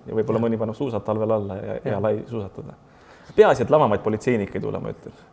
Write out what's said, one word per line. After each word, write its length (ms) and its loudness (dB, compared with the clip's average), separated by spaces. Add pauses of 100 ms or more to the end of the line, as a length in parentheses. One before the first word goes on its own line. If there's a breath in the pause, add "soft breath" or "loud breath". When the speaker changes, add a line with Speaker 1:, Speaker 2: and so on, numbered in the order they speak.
Speaker 1:
Ja 120 -6
võib-olla 200 0
Speaker 2:
Jah. 60 0
Speaker 1:
mõni 180 0
paneb 160 -4
suusad 280 -4
talvel 280 0
alla 240 -2
ja, 220 -8
ja 160 -4
Speaker 2:
Jah. 80 -4
Speaker 1:
lai 160 0 (100)
suusatada. 460 -10 (600 loud breath)
Peaasi, 280 6
et 100 0
lamamaid 320 6
politseinikke 540 -2
ei 20 -8
tule, 200 -6
ma 120 -8
ütlen. 220 -18 (180)